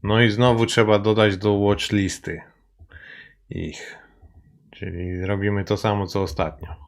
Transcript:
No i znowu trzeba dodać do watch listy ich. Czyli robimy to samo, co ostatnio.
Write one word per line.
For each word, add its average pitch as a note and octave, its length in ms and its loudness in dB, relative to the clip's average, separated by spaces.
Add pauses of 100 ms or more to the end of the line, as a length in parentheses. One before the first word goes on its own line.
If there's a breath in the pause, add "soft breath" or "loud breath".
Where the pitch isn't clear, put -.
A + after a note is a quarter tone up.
No G#2+ 180 2
i A#2+ 100 6
znowu A#2 360 2
trzeba G#2+ 320 4
dodać G#2+ 380 2
do G#2 160 0
watch G2+ 400 0
listy F#2 500 -4 (1040 loud breath)
ich. - 500 -10 (720 loud breath)
Czyli F2+ 560 -8
robimy G2+ 380 -2
to G#2 120 -2
samo, G2+ 300 0
co G2 160 -4
ostatnio. F2 640 -6